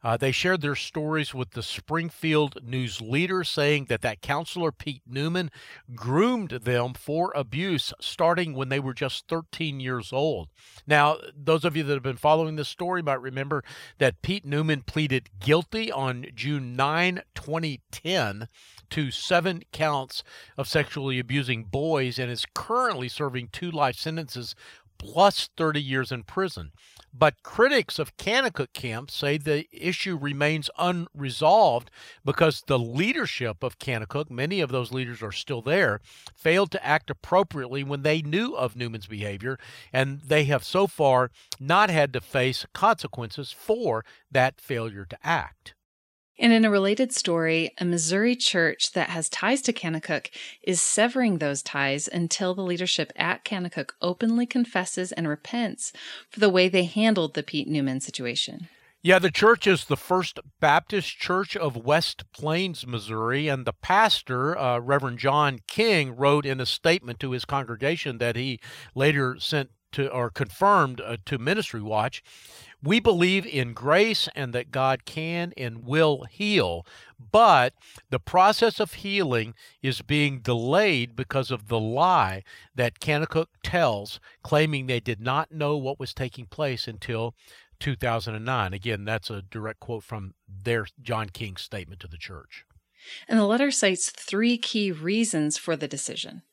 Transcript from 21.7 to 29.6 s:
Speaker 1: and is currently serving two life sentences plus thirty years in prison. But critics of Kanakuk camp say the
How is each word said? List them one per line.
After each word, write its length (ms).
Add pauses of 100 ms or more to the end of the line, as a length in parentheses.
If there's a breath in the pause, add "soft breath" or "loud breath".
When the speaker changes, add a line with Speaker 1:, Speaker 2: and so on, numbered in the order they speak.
Speaker 1:
and 120
is 240
currently 540
serving 440
two 180
life 260
sentences 580 (440 loud breath)
plus 580
thirty 260
years 280
in 120
prison. 500 (400 soft breath)
But 300
critics 560
of 180
Kanakuk 560
camp 380
say 260
the 360